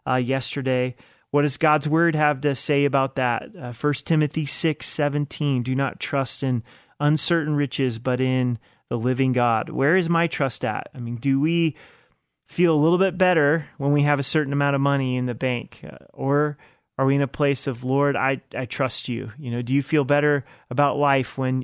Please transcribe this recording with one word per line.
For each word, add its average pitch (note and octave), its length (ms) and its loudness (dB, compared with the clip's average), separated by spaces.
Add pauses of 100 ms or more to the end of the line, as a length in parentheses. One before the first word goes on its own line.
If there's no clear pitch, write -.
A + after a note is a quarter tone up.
uh, B2+ 100 2
yesterday. B2+ 800 -2 (360)
What C#3+ 120 2
does C#3+ 140 0
God's D3+ 320 2
word D#3+ 260 2
have D3 280 2
to C#3+ 120 0
say C#3+ 300 0
about C3+ 320 0
that? B2 400 -2
Uh, B2+ 160 -10
First D3 340 -2
Timothy D#3 380 0
six - 420 -4
seventeen, C#3+ 760 -2
"Do B2+ 120 -2
not C3+ 260 -2
trust - 420 -4
in B2+ 200 0 (380)
uncertain D3+ 540 2
riches, C3+ 440 -2
but B2 220 -2
in B2+ 380 0 (320)
the B2 80 -2
living B2+ 340 2
God." A#2 380 0
Where C3 260 0
is E3+ 120 0
my E3+ 180 2
trust C#3 380 -4
at? G#2+ 300 -6
I C3 60 -10
mean, A#2 160 -6
do C3+ 240 0
we E3 360 0 (680)
feel E3+ 280 2
a D3 80 4
little E3+ 160 4
bit F#3 180 0
better D#3+ 500 2 (120)
when C#3+ 140 0
we D3 100 4
have D3 160 2
a C#3 40 -2
certain C#3+ 300 -2
amount C#3+ 220 0
of C3+ 60 0
money C#3 360 0
in B2+ 100 -2
the B2 80 -4
bank? B2 480 -6
Uh, - 140 -14 (180)
or C#3+ 420 0 (400)
are C3+ 80 0
we C#3 100 4
in C#3 60 2
a C3+ 80 0
place C#3+ 380 0
of, B2+ 180 -4
"Lord, C#3 320 2
I, C3 240 -2 (160)
I C3 80 -4
trust - 460 -4
you"? A2 280 -6
You C#3 120 -10
know, A#2+ 100 -4
do A#2+ 140 -2
you C#3 80 2
feel D3 220 0
better C#3+ 420 2 (240)
about C#3 260 2
life C#3 400 0
when C3 280 -2